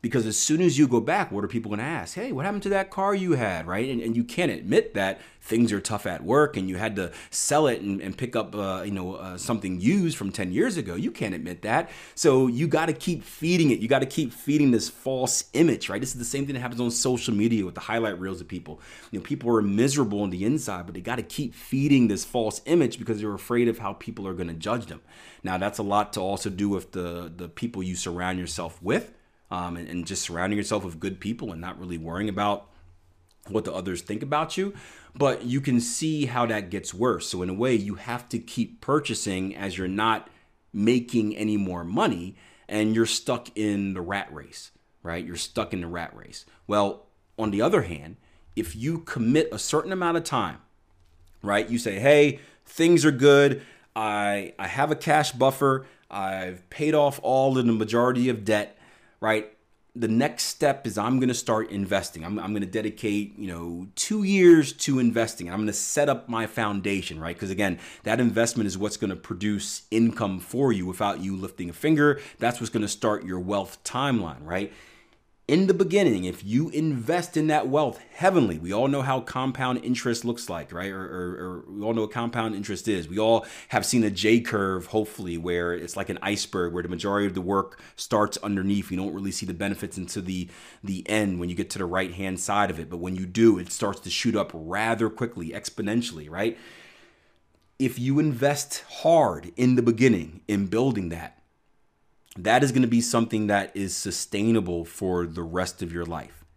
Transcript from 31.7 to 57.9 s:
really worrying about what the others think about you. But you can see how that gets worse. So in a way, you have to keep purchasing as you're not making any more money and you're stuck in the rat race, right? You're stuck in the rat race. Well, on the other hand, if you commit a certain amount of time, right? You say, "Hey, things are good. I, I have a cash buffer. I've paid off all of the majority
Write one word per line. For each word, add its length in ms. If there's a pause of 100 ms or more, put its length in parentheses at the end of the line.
really 200
worrying 300
about 400 (800)
what 160
the 80
others 300
think 200
about 340
you. 180 (400)
But 300
you 160
can 200
see 460
how 200
that 240
gets 220
worse. 360
So 140
in 80
a 40
way, 200
you 220
have 340
to 80
keep 420
purchasing 760
as 240
you're 80
not 420 (440)
making 640
any 200
more 280
money 520 (320)
and 260
you're 120
stuck 500
in 380
the 60
rat 320
race, 400 (300)
right? 220
You're 120
stuck 360
in 100
the 40
rat 300
race. 300 (200)
Well, 400 (320)
on 120
the 120
other 200
hand, 340 (400)
if 180
you 240
commit 540
a 60
certain 340
amount 240
of 80
time, 340 (840)
right? 260
You 100
say, 200
"Hey, 420 (240)
things 400
are 80
good. 480 (340)
I, 640
I 80
have 240
a 60
cash 360
buffer. 540 (240)
I've 600
paid 240
off 280
all 360
of 80
the 60
majority 580